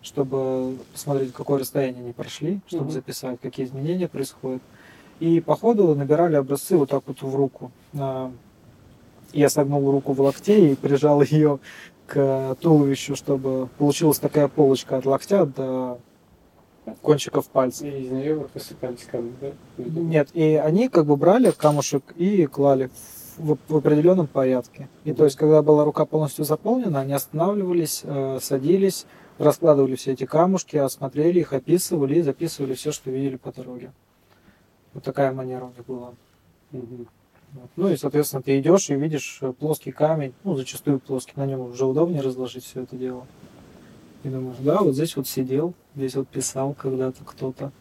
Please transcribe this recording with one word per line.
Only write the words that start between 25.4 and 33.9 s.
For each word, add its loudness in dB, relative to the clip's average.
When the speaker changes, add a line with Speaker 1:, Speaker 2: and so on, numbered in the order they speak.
Speaker 1:
была 6
рука 0
полностью -2
заполнена, -2
они -4
останавливались, -2
э, -4
садились, 0
раскладывали 4
все -6
эти -6
камушки, 0
осмотрели 0
их, -4
описывали 0
и 2
записывали -4
всё, -6
что -10
видели -4
по -12
дороге. -16